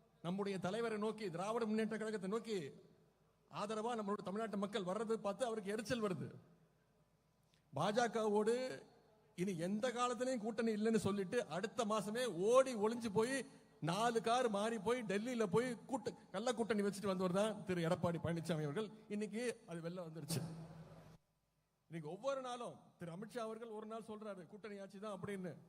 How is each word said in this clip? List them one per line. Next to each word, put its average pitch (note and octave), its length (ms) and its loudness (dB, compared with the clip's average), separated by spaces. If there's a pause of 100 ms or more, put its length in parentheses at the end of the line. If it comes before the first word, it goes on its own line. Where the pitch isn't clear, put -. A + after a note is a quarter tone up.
(220)
நம்முடைய G3 380 -2
தலைவரை G#3+ 380 -2
நோக்கி, G#3+ 320 -2
திராவிட G#3 360 -2
முன்னேற்ற G#3+ 320 2
கழகத்தை G#3+ 320 -2
நோக்கி A3+ 300 -2 (960)
ஆதரவா G#3+ 420 -2
நம்மளோட G#3 280 0
தமிழ்நாட்டு G#3 340 -2
மக்கள் G3+ 260 0
வர்றது G#3 300 0
பார்த்து G#3+ 320 0
அவருக்கு A3 260 -2
எரிச்சல் A3+ 300 -2
வருது. D#3 340 -2 (1400)
பாஜகவோடு A3 1080 2 (520)
இனி F3+ 220 0
எந்த G#3+ 340 0
காலத்திலையும் B3 480 0
கூட்டணி A3+ 340 0
இல்லைன்னு G#3+ 240 4
சொல்லிட்டு G3+ 480 2
அடுத்த F#3+ 400 -2
மாசமே G#3+ 400 0
ஓடி A#3+ 500 6
ஒளிஞ்சு A3+ 380 2
போய் A#3+ 320 2 (360)
நாலு A3 400 4
கார் A#3+ 280 4
மாறி G#3+ 300 0
போய் A#3+ 240 0
டெல்லியில A3 400 2
போய் A3 420 2
கூட்ட-, - 280 -2 (180)
கள்ள A#3 220 0
கூட்டணி G#3+ 280 2
வச்சுட்டு G3+ 240 0
வந்தவர் F#3 260 2
தான் G#3 340 2
திரு F3 220 2
எடப்பாடி F3 360 4
பழனிசாமி D#3+ 400 0
அவர்கள். E3+ 260 -2 (180)
இன்னைக்கு G#3+ 600 -2
அது E3+ 140 -8
வெளில E3+ 280 -6
வந்துருச்சு. D#3 320 -4 (1400)
இன்னைக்கு D#3 320 -8
ஒவ்வொரு C4+ 240 0
நாளும் A#3+ 380 -6 (200)
திரு E3+ 120 -8
அமித்ஷா G#3 260 -8
அவர்கள் A3 300 -6
ஒரு G#3+ 200 -10
நாள் A3 140 -8
சொல்றாரு G#3 460 -10
கூட்டணி G3+ 320 -12
ஆட்சி G3 200 -14
தான் G3+ 200 -6
அப்படின்னு, F#3 360 -6 (140)